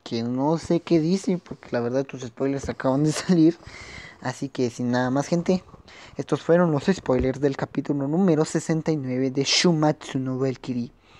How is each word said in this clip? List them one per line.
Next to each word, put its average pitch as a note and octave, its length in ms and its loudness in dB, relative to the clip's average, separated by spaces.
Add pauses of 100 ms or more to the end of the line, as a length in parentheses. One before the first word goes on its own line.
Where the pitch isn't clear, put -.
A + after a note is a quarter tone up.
que A#2 200 -4
no C3+ 360 0
sé E3+ 220 0
qué E3+ 200 2
dice, F3+ 420 0
porque - 280 -16
la B2 100 -2
verdad B2 240 -2
tus C3+ 160 -12
spoilers C#3 480 -4
acaban C#3 360 0
de D3+ 80 2
<laughs> - 0 -
salir. E3 440 4 (640)
Así B2+ 300 -6
que B2 180 0
sin B2 220 -4
nada B2 200 0
más, C#3 160 0
gente, F3 380 0 (540)
estos C#3+ 240 -4
fueron E3+ 280 4
los C#3+ 140 0
spoilers C3 560 0
del C#3 160 0
capítulo C#3+ 520 -2
número D#3+ 360 4
sesenta D#3+ 480 -2
y D#3 60 -2
nueve C3 320 -2
de C3+ 140 -2
Shumatsu D3+ 760 2
no C3 180 -2
Valkyrie. B2 560 -4 (280)